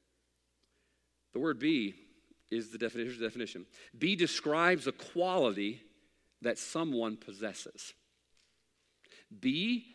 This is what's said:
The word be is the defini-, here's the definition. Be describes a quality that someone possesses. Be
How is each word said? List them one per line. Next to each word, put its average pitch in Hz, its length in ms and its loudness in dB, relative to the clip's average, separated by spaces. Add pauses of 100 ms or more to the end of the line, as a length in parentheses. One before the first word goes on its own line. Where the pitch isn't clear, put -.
(1300)
The - 60 -2
word 139 220 0
be 123 340 2 (560)
is 110 200 -2
the 113 80 -12
defini-, 117 260 -2
here's 123 140 -8
the 113 60 -2
definition. 110 420 -6 (300)
Be 175 200 2
describes 160 720 4
a 131 40 -2
quality 127 880 0 (600)
that 113 180 0
someone 120 580 -2
possesses. - 800 -10 (1500)
Be 190 540 0